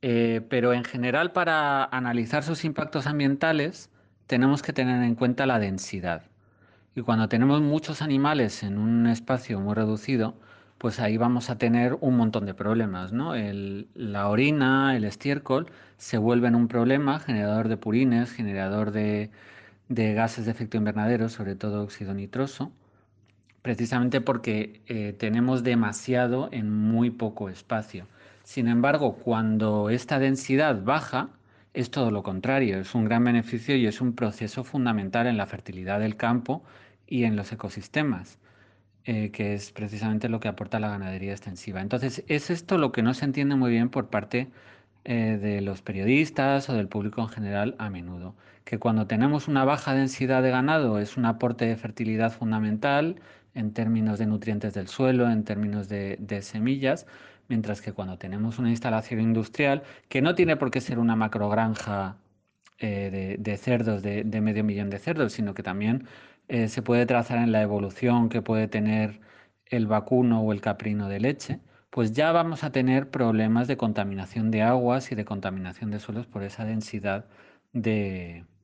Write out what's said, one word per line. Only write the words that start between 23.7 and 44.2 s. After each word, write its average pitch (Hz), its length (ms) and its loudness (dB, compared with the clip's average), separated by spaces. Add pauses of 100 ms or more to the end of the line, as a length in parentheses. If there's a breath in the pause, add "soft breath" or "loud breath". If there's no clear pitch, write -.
porque, 117 680 -2
eh, 104 260 -6
tenemos 120 500 0
demasiado 123 880 0
en 107 180 -4
muy 113 420 2
poco 107 360 -6
espacio. 98 600 -8 (360 loud breath)
Sin 120 240 -2
embargo, 127 480 4
cuando 107 720 2
esta 123 300 0
densidad 135 640 2
baja, 139 460 -2 (440 soft breath)
es 123 180 -4
todo 123 200 2
lo 101 120 -2
contrario, 104 540 0
es 95 160 -8
un 117 120 2
gran 117 180 4
beneficio 120 540 2
y 120 100 4
es 104 140 -2
un 123 140 0
proceso 117 500 -4
fundamental 117 640 0
en 117 100 2
la 98 80 0
fertilidad 92 560 -6
del 107 160 -2
campo 123 440 0 (460 loud breath)
y 123 160 0
en 110 140 2
los 101 160 -6
ecosistemas, 110 840 -4 (680 soft breath)
eh, 107 260 -2
que 104 220 -4
es 101 200 -10
precisamente 107 560 -4
lo 113 100 -2
que 110 80 -4
aporta 104 320 -4
la 107 100 -2
ganadería 98 420 -6
extensiva. 95 500 -10
Entonces, 117 460 -4
es 147 220 -2
esto 175 280 0
lo 143 140 2
que 120 100 -2
no 117 120 4
se 131 120 -4
entiende 139 300 0
muy 127 160 2
bien 117 180 4
por 131 200 -4
parte, 123 400 -2 (540 loud breath)